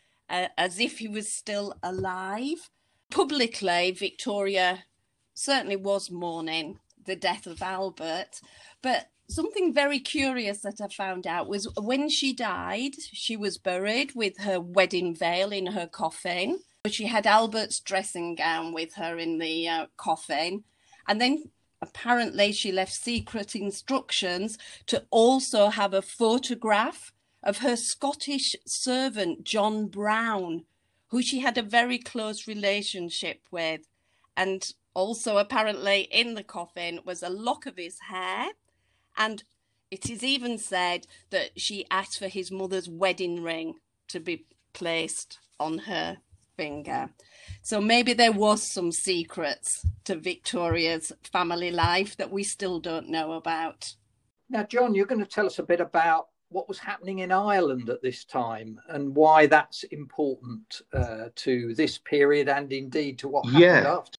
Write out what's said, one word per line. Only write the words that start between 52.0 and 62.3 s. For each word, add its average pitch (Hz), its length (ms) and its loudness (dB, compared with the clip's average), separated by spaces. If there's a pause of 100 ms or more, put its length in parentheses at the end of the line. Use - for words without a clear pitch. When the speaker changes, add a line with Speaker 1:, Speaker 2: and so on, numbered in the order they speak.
Speaker 1:
that - 160 -6
we 196 120 -2
still 185 360 -4
don't 165 300 -6
know 160 240 -2
about. 165 600 -6 (560)
Speaker 2:
Now, 220 140 -2
John, 240 320 2
you're 196 100 6
gonna 214 200 0
tell 208 220 0
us 185 120 -4
a 160 40 -6
bit 175 180 4
about 165 480 2 (180)
what 180 220 -6
was - 100 -8
happening 196 400 -8
in 185 120 -2
Ireland 180 580 2
at 127 120 -4
this 127 220 -4
time 113 640 -6
and 143 260 -4
why 156 340 10
that's 151 360 6
important, 127 1000 -6 (120)
uh, 113 320 -2 (100)
to 120 400 0
this 151 220 2
period 143 500 6